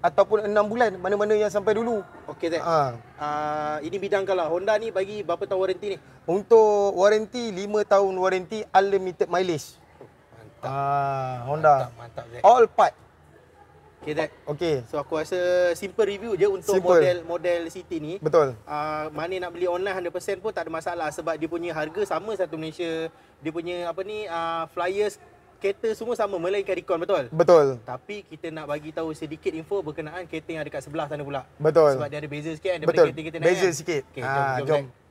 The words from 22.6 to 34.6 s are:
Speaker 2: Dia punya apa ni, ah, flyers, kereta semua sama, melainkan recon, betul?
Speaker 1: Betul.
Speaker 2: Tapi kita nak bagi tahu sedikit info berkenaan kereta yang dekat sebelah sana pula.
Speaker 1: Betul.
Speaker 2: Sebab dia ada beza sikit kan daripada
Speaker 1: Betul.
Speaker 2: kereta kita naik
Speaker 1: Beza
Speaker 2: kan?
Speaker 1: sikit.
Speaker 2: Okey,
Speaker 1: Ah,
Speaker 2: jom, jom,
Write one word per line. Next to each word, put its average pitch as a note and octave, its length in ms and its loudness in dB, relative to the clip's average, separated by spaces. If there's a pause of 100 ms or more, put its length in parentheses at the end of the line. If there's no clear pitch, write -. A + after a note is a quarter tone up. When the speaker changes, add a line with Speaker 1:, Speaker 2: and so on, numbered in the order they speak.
Speaker 2:
Dia D#3 160 -6
punya F3 320 -6
apa E3+ 160 -6
ni, G#3+ 240 -8
ah, E3 440 -4
flyers, G3 480 -2 (400)
kereta G3+ 360 -2
semua A#3 200 -4
sama, G3+ 240 -2
melainkan G3 360 -2
recon, F3 240 -2
betul? D#3+ 320 -2
Speaker 1:
Betul. D#3 520 6
Speaker 2:
Tapi G3+ 440 -12
kita D#3+ 240 -12
nak D#3 160 -12
bagi D3+ 240 -8
tahu D#3+ 200 -6
sedikit D#3 440 -8
info E3+ 280 -4
berkenaan D#3 440 -10
kereta D#3+ 280 -10
yang D3+ 120 -6
dekat C#3+ 200 -10
sebelah D3 200 -6
sana D3 160 -8
pula. C#3 240 -8 (120)
Speaker 1:
Betul. D3+ 400 6
Speaker 2:
Sebab D3 120 -4
dia D3 80 -8
ada D3 120 -10
beza D3 240 -8
sikit F#3 160 -6
kan F3 80 -2
daripada D#3 200 -8
Speaker 1:
Betul. D#3+ 120 10
Speaker 2:
kereta D#3 120 -10
kita D#3+ 160 -10
naik D#3 80 0
Speaker 1:
Beza F3+ 200 2
Speaker 2:
kan? E3+ 80 0
Speaker 1:
sikit. D#3 360 -4
Speaker 2:
Okey, C3 120 -10
Speaker 1:
Ah, C3 80 -4
Speaker 2:
jom, C#3 120 0
jom, C3+ 240 -2